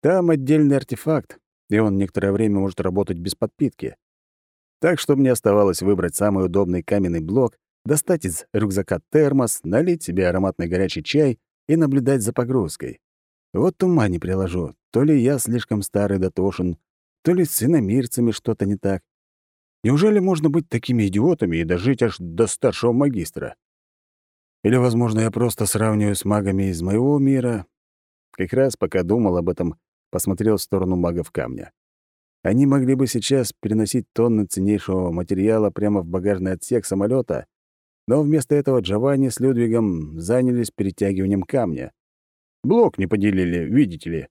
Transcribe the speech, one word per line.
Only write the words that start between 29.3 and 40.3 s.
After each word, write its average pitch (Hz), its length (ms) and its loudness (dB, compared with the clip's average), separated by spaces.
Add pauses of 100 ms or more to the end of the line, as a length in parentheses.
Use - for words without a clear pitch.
об 87 120 -2
этом, 87 260 -4 (360)
посмотрел 98 460 -2
в 92 60 -4
сторону 92 320 -2
магов 87 380 -4
камня. 60 400 -8 (720)
Они 117 200 2
могли 135 300 2
бы 131 140 0
сейчас 120 440 -2
переносить 110 600 -2
тонны 113 340 2
ценнейшего 95 640 -2
материала 98 600 0
прямо 101 300 0
в 82 60 -10
багажный 92 460 -2
отсек 107 340 -2
самолёта, 104 600 -2 (600)
но 139 160 2
вместо 147 320 0
этого 135 260 2
Джованни 127 480 0
с 113 120 -6
Людвигом 110 800 0
занялись 120 500 0